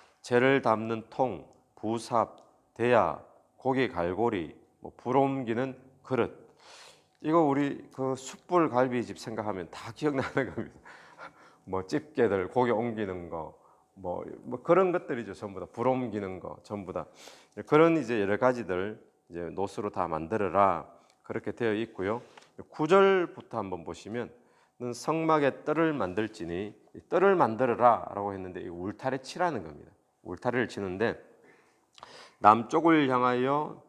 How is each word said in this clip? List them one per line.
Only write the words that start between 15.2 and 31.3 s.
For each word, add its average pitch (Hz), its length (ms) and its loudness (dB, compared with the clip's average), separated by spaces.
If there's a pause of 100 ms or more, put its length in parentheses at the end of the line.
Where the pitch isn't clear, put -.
전부 98 260 -10
다 87 60 -10
불 117 220 -4
옮기는 104 520 -4
거, - 220 -12
전부 98 300 -10
다. 87 140 -6 (600)
그런 165 320 6
이제 117 220 -2
여러 101 180 2
가지들 107 600 0 (300)
이제 85 220 -8
놋으로 95 400 -4
다 90 180 -4
만들어라, 87 800 0 (340)
그렇게 107 300 -8
되어 113 220 0
있고요. 110 480 -4 (480)
구 156 180 -2
절부터 190 720 4
한번 90 260 -6
보시면, 98 460 -8 (480)
"너는 123 160 -6
성막에 156 720 2
뜰을 156 280 2
만들지니", 98 800 -4 (200)
이 113 140 -16
"뜰을 185 280 4
만들어라"라고 110 960 2
했는데 92 300 -10
이 92 60 -10
울타리 104 520 -6
치라는 165 420 -4
겁니다. 78 300 -18 (300)
울타리를 113 460 -2
치는데, 98 540 -4 (1160)